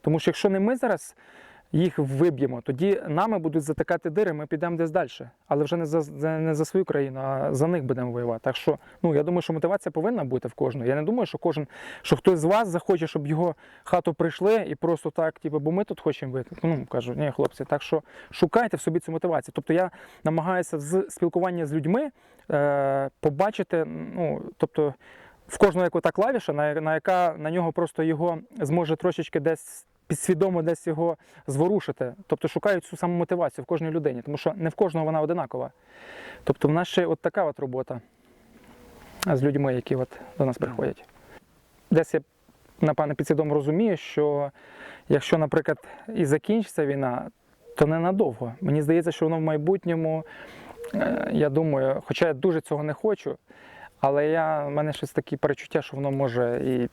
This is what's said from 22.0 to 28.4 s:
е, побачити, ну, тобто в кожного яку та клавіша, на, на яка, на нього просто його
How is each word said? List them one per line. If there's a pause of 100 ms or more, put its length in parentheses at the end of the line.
е, (100)
побачити, (300)
ну, (140)
тобто (540)
в
кожного
яку
та
клавіша,
на,
на
яка,
на
нього
просто
його (220)